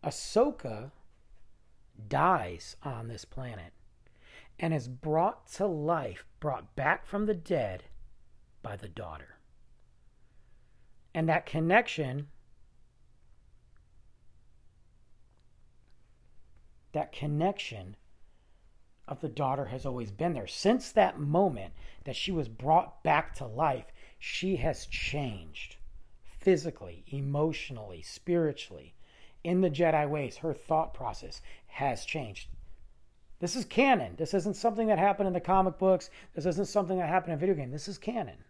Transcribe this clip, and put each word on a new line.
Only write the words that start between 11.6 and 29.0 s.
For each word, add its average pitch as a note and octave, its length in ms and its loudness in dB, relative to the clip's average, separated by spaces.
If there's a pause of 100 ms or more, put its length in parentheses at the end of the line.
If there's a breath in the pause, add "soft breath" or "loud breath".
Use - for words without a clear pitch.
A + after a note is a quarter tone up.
that D3+ 180 -4
connection D3 840 -2 (1120)
of D3 140 -8
the D#3 80 -4
daughter C3+ 360 0
has B2 200 -8
always B2 240 -4
been D#3+ 240 0
there. G#2+ 140 -4
Since - 460 2
that F#3 260 6
moment D3 540 2 (320 loud breath)
that B2+ 100 -8
she - 160 -4
was D3+ 180 0
brought D3 540 2
back D3+ 320 4
to C3+ 100 -6
life, B2+ 460 0 (260 soft breath)
she - 380 -2
has D3 320 0
changed A#2+ 880 -6 (640)
physically, D3 720 2
emotionally, C#3 880 -2
spiritually. D3 960 -2 (480 soft breath)